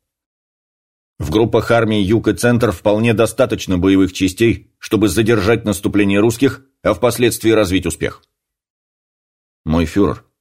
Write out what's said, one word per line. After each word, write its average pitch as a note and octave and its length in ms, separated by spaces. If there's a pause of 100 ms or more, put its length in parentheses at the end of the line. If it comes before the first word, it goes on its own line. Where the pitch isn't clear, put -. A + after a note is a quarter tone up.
(1200)
«В C#2+ 120
группах A2+ 400
армий A2 320
Юг G#2+ 260
и G2+ 60
Центр A#2+ 380
вполне G#2+ 420
достаточно G#2+ 640
боевых F#2+ 340
частей, F#2+ 680
чтобы - 300
задержать A2 560
наступление G2+ 560
русских, B2 460 (160)
а G2+ 100
впоследствии A#2 580
развить F#2+ 360
успех». - 360 (1400)
«Мой D#2+ 220
фюрер, D#2 380 (160)